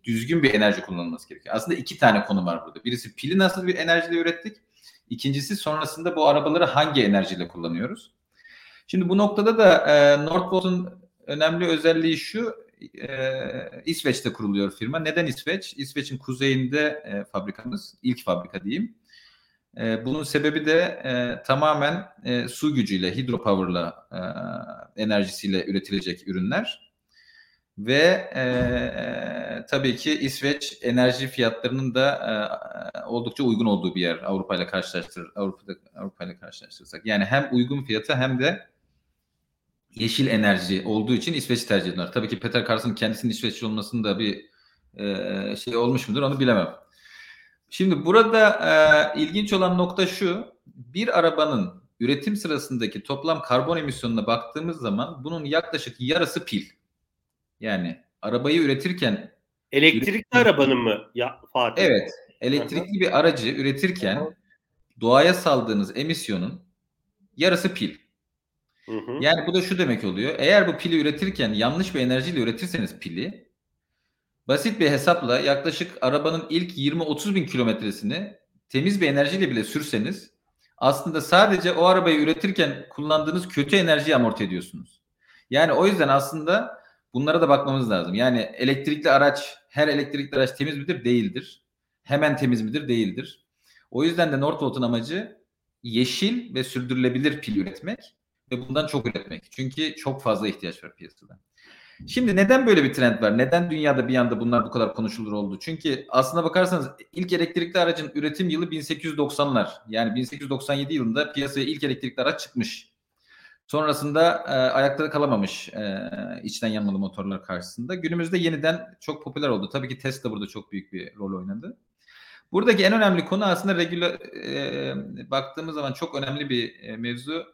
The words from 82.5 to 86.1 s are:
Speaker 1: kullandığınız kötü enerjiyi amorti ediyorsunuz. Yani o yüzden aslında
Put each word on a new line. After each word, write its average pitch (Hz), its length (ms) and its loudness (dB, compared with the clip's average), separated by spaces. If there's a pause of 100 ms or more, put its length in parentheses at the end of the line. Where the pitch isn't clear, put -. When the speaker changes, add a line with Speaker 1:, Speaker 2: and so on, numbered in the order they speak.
Speaker 1:
kullandığınız 156 580 0
kötü 147 280 0
enerjiyi 156 400 4
amorti 117 280 2
ediyorsunuz. - 560 -8 (500)
Yani 151 220 4
o 151 140 4
yüzden 180 220 4
aslında 160 720 0 (320)